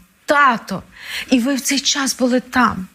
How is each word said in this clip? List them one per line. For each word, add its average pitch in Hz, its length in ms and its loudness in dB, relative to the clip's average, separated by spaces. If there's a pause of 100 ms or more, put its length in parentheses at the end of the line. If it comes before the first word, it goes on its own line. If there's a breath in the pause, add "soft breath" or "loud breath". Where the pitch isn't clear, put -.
(260)
тато, 277 560 2 (480 loud breath)
і 262 80 4
ви 262 160 0
в 247 60 -4
цей - 200 -2
час 277 380 -2
були 247 220 2
там». 220 540 -2